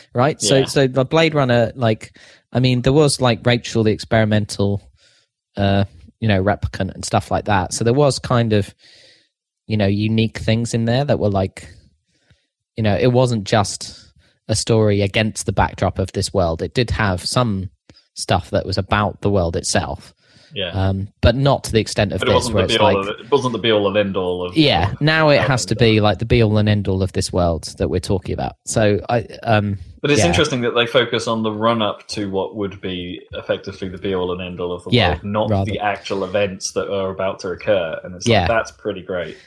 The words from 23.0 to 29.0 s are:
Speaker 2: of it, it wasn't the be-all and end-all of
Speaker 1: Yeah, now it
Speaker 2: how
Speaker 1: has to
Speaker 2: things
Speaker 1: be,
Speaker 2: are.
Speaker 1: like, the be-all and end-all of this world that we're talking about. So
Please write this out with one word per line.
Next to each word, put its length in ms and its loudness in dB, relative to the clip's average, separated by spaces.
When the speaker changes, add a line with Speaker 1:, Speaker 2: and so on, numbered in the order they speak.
Speaker 2:
of 120 -8
it, 60 -18
it 60 -12
wasn't 220 2
the 60 -4
be-all 280 2
and 80 -2
end-all 480 0
of 140 -8
Speaker 1:
Yeah, 420 4
now 300 2
it 120 6
Speaker 2:
how 80 0
Speaker 1:
has 180 0
to 80 -2
Speaker 2:
things 40 0
Speaker 1:
be, 200 6
Speaker 2:
are. 20 2
Speaker 1:
like, 160 2
the 80 -6
be-all 320 4
and 100 2
end-all 360 0
of 100 -2
this 180 -4
world 340 0
that 120 -2
we're 100 -2
talking 340 -4
about. 200 -6
So 340 2